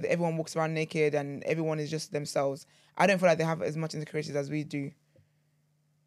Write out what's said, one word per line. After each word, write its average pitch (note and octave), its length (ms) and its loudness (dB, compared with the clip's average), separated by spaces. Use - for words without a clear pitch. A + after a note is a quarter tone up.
everyone E3 320 2
walks D#3 180 -4
around D#3+ 180 0
naked D#3 420 2
and C#3+ 300 -4
everyone D#3 340 0
is D3 100 -4
just D#3 220 -6
themselves, C#3+ 560 -2
I E3+ 100 6
don't G3 100 6
feel F3+ 120 6
like D#3+ 100 6
they D#3+ 60 2
have D#3+ 160 -2
as D3+ 160 -2
much D#3+ 180 -4
insecurities D3+ 400 -6
as C#3 160 -2
we D3+ 120 -2
do. C#3+ 280 -6